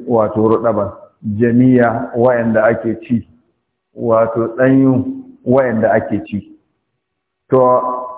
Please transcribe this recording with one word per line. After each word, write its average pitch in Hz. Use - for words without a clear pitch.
wato 110
ruɗaban, 110
janiya, 120
wa'anda 117
ake 113
ci, 113
wato 113
ɗanyu, 131
wa'anda 120
ake 104
ci. -
To, 127